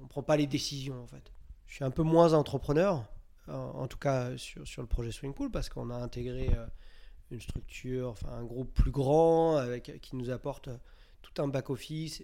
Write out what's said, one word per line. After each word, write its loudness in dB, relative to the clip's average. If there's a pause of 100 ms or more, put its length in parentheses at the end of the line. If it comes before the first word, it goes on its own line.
on -16
prend -8
pas 4
les 4
décisions -4
en -14
fait. -20 (320)
Je -18
suis -4
un 0
peu 0
moins 10
entrepreneur, 2 (380)
en, -10
en -6
tout -12
cas -2
sur, -14
sur -10
le -10
projet -2
Swimming -8
Pool, -4
parce -4
qu'on -8
a -6
intégré, -4
euh, 0 (600)
une -10
structure, -6
enfin -8
un -8
groupe -8
plus 4
grand, 6
avec, -4
qui -12
nous -6
apporte -6 (520)
tout -8
un 0
back-office. -6